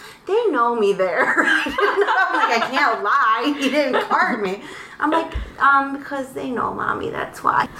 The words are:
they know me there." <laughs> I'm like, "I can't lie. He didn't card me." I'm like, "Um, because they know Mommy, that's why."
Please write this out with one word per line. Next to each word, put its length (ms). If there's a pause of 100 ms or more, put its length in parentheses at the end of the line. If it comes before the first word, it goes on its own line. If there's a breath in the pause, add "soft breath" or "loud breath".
(280 loud breath)
they 240
know 240
me 180
there." 520
<laughs> 0
I'm 1040
like, 140
"I 80
can't 320
lie. 560
He 100
didn't 400
card 320
me." 200 (380 loud breath)
I'm 120
like, 220 (280)
"Um, 360
because 360
they 160
know 240
Mommy, 360
that's 340
why." 240 (120 loud breath)